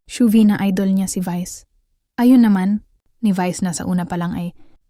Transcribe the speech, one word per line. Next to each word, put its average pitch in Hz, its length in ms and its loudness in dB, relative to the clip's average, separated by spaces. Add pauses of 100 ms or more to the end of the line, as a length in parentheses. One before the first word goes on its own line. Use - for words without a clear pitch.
Shuve 220 400 2
na 208 160 2
idol 190 320 -2
niya 190 160 -2
si - 80 -8
Vice. 180 480 -8 (540)
Ayun 247 260 6
naman, 202 400 0 (320)
ni 202 160 0
Vice 180 320 -4
na 170 80 -4
sa - 80 -8
una 180 240 -4
pa 180 80 -8
lang 175 240 -6
ay 175 160 -10 (360)